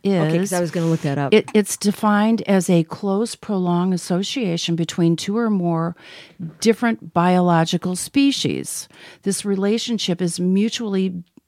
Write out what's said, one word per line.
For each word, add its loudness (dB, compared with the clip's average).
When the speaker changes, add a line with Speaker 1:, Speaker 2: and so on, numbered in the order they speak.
Speaker 1:
is. 2
Speaker 2:
Okay, 2
'cause -2
I 0
was -2
gonna 0
look 2
that -2
up. -2
Speaker 1:
It, 0
it's 0
defined 0
as 2
a 4
close, -4
prolonged -2
association -2
between 2
two -4
or 0
more 0
different 0
biological 4
species. -2
This -2
relationship 0
is -2
mutually 0